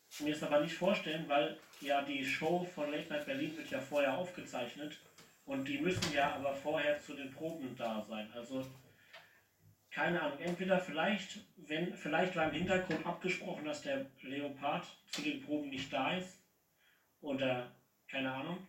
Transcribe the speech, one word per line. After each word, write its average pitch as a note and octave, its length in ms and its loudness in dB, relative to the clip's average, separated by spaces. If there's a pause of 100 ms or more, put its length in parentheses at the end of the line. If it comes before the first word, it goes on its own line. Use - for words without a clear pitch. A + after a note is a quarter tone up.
(200)
mir D3+ 120 0
es D3+ 120 -4
aber D3 160 6
nicht E3 140 2
vorstellen, D#3+ 540 2
weil A#2+ 300 4 (220)
ja C#3 220 4
die C#3 220 -2
Show E3+ 400 2
von D4 280 -2
Late - 160 -2
Night - 180 -2
Berlin C#3+ 300 -2
wird C3 120 -8
ja C3+ 120 -2
vorher C#3+ 360 4
aufgezeichnet C#3 840 -6 (440)
und C3+ 220 -2
die - 120 -2
müssen E3 360 2
ja C#3+ 220 4
aber C#3 180 0
vorher D3 460 2
zu D3 140 -10
den C3+ 180 -8
Proben D3 440 -6
da A2 240 -2
sein. G#2+ 320 -6
Also C3 320 -4 (1300)
keine E3+ 320 2
Ahnung, C#3+ 160 -2
entweder F3+ 400 2
vielleicht, E3+ 600 0 (160)
wenn, E3 380 -2
vielleicht E3 420 2
war D#3 120 4
im D3 60 -2
Hintergrund F3+ 500 2
abgesprochen, F3+ 600 -2
dass D4 180 -6
der C4+ 240 -2 (160)
Leopard C#3+ 640 -2 (240)
zu - 120 -4
den D3 200 -2
Proben D3 260 0
nicht - 240 -6
da C#3+ 240 2
ist - 240 -6 (800)
oder B2+ 540 0 (320)
keine C3 260 -2
Ahnung. E3 360 -4